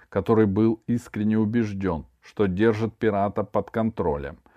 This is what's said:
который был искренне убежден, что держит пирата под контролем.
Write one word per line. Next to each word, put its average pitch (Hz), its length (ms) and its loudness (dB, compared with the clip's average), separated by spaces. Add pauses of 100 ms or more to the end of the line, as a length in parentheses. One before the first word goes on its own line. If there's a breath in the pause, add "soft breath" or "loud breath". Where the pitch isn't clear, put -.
который 110 380 2
был 107 400 2
искренне 107 500 -2
убежден, 104 680 -2 (140)
что - 260 -2
держит 107 500 0
пирата 101 480 0
под - 260 -4
контролем. 73 680 -4 (180 soft breath)